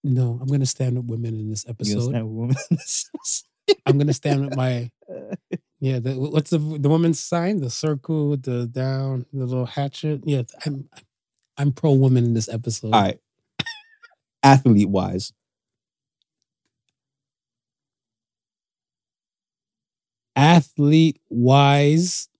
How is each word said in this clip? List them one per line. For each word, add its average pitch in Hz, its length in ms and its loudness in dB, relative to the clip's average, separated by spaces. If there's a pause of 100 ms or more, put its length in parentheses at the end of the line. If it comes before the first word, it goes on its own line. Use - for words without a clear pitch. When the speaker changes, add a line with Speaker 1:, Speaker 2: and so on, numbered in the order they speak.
Speaker 1:
No, 123 360 0
I'm 131 80 -8
gonna 139 180 0
stand 127 320 -2
with 120 100 -6
women 113 320 -6
in 107 100 -8
this 107 180 -8
Speaker 2:
You 120 60 -12
gonna 104 220 -6
Speaker 1:
episode. 120 140 -2
Speaker 2:
stand 113 180 -4
with 110 80 -10
women 120 200 -2 (140)
in 165 80 0
this - 360 -8
episode? - 680 -4
<laughs> - 60 -14
Speaker 1:
I'm 139 100 4
gonna 147 160 2
stand 143 280 -2
with 135 120 -6
my, 127 380 -2 (420)
Speaker 2:
<laughs> - 460 -12
Speaker 1:
yeah, 131 200 -2
the, 131 140 -4
what's 147 380 -2
the, 165 80 2
the 147 300 -2
woman's 165 300 2
sign? 175 400 -2
The 127 120 -4
circle 151 580 -2
with 139 140 -2
the 120 240 -4
down, 131 680 -4
the 131 120 -4
little 123 200 -2
hatchet. 143 600 -6
Yeah, 139 180 0 (220)
I'm, 139 220 -8 (680)
I'm 143 140 0
pro 143 220 2
woman 131 300 4
in 117 120 0
this 110 140 -2
episode. 113 440 -6
Speaker 2:
All 107 80 6
right. - 180 -2 (1200)
Athlete 123 460 6
wise. 92 440 -4 (4000)
Speaker 1:
Athlete 151 840 4 (100)
wise. 143 1000 2 (100)